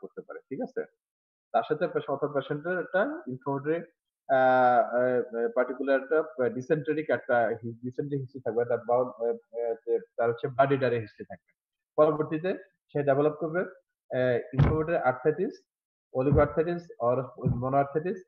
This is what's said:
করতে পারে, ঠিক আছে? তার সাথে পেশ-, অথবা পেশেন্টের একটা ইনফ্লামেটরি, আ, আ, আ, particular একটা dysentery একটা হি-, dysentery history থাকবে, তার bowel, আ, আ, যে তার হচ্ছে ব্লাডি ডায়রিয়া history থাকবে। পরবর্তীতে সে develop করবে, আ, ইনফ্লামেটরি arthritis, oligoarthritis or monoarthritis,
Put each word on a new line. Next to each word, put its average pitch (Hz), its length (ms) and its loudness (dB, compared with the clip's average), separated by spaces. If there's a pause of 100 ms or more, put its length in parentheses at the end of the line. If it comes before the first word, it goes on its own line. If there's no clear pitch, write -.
করতে 95 200 -16
পারে, 78 180 -16
ঠিক 143 220 -10
আছে? - 240 -6 (680)
তার 117 160 2
সাথে 156 200 -2
পেশ-, 147 240 -4
অথবা 139 200 -2
পেশেন্টের 147 460 -4
একটা 277 500 -2
ইনফ্লামেটরি, 139 460 -4 (540)
আ, 135 60 2
আ, 123 1080 4
আ, 117 100 0
particular 135 480 0
একটা 156 200 2 (160)
dysentery 143 760 0
একটা 120 340 2
হি-, 117 240 -6
dysentery 139 460 -6
history 131 220 -10
থাকবে, 117 240 -2
তার 120 220 0
bowel, 120 400 0
আ, 117 60 2
আ, 113 420 -6
যে 117 240 -2 (180)
তার 117 120 0
হচ্ছে 135 200 -4
ব্লাডি 139 280 2
ডায়রিয়া 120 240 0
history 104 240 -14
থাকবে। - 280 -20 (440)
পরবর্তীতে 156 580 2 (380)
সে 147 100 0
develop 143 300 4
করবে, 160 280 -4
আ, 127 800 -4 (140)
ইনফ্লামেটরি 156 440 2
arthritis, 151 680 0 (500)
oligoarthritis 147 640 2 (220)
or 127 200 2 (280)
monoarthritis, 139 640 0 (120)